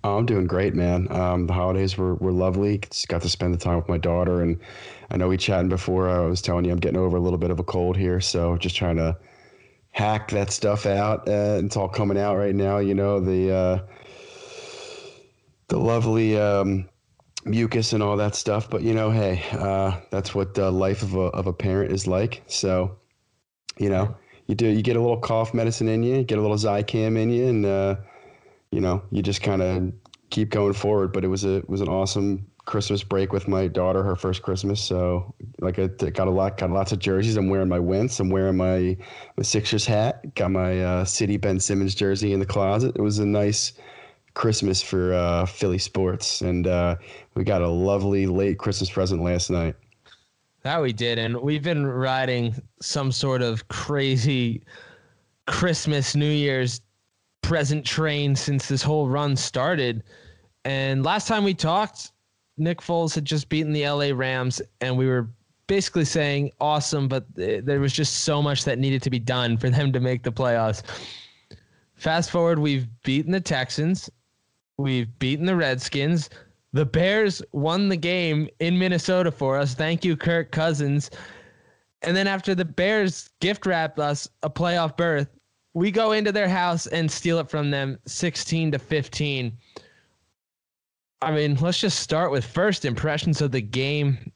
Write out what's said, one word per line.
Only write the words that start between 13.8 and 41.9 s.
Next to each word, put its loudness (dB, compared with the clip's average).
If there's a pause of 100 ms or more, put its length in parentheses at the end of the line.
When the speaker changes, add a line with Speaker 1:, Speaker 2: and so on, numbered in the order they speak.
Speaker 1:
the 0
lovely, 2
um, 2 (580)
mucus 0
and 0
all 2
that 0
stuff. -2
But, -2
you 2
know, 2
hey, 2 (100)
uh, 0 (120)
that's -4
what -2
the 2
life 0
of -4
a, 0
of -4
a -2
parent 0
is -2
like. 0
So, -2 (840)
you 0
know, 0 (320)
you 0
do, 2
you 4
get 2
a 4
little 2
cough 0
medicine 0
in 2
you, 2
you 2
get 0
a 2
little 2
Zicam 2
in 2
you, 2
and, 2
uh, 2 (760)
you -2
know, 0
you 0
just -2
kinda 0 (380)
keep 0
going 2
forward. 2
But -2
it 2
was 0
a, 2
it -4
was -2
an 0
awesome 0 (200)
Christmas -2
break 0
with -2
my 2
daughter, 2
her 0
first -4
Christmas. -2
So, -2 (260)
like, -2
I 0
t-, -2
got 0
a 2
lot, 2
got -2
lots 0
of -2
jerseys. 0
I'm 2
wearing 2
my 0
Wentz. 0
I'm 0
wearing 2
my, 2 (400)
my -2
Sixers 0
hat. 0
Got 0
my, 2
uh, 0
City 0
Ben 0
Simmons 0